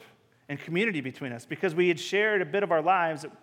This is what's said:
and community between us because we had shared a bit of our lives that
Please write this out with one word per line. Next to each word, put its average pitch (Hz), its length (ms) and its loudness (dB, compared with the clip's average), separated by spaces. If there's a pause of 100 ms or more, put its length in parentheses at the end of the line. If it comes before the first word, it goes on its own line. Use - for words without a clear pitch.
(480)
and 143 120 -8
community 175 420 -2
between 127 300 -8
us 117 160 -12
because 165 260 -2
we 180 140 4
had 175 120 2
shared 208 440 0
a - 20 -2
bit 170 160 -2
of 196 100 0
our 160 120 4
lives 165 400 2
that 143 80 -14 (120)